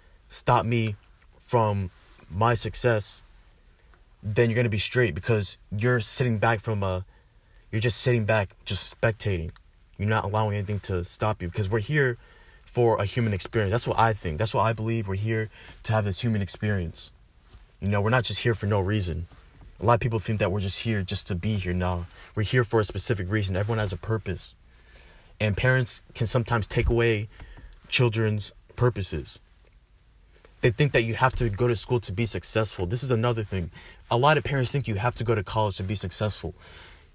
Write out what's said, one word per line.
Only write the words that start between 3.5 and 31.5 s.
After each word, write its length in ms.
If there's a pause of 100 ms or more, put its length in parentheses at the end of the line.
then 280
you're 60
gonna 120
be 100
straight 360
because 420 (200)
you're 240
sitting 380
back 220
from 220
a, 220 (640)
you're 100
just 180
sitting 260
back, 260 (140)
just 360
spectating. 500 (480)
You're 100
not 160
allowing 300
anything 260
to 240
stop 380
you 60
because 220
we're 100
here 380 (480)
for 340
a 40
human 280
experience. 380
That's 160
what 120
I 140
think. 260
That's 160
what 80
I 120
believe. 340
We're 60
here 340 (360)
to 80
have 120
this 160
human 220
experience. 680 (680)
You 80
know, 120
we're 100
not 140
just 160
here 140
for 120
no 140
reason. 460 (540)
A 40
lot 100
of 60
people 200
think 180
that 140
we're 80
just 220
here 200
just 240
to 80
be 220
here. 180
No, 320 (280)
we're 100
here 180
for 160
a 60
specific 440
reason. 280
Everyone 220
has 140
a 40
purpose. 580 (840)
And 160
parents 440 (140)
can 140
sometimes 400
take 200
away 400 (600)
children's 640 (240)
purposes. 640 (1200)
They 100
think 220
that 100
you 120
have 200
to 160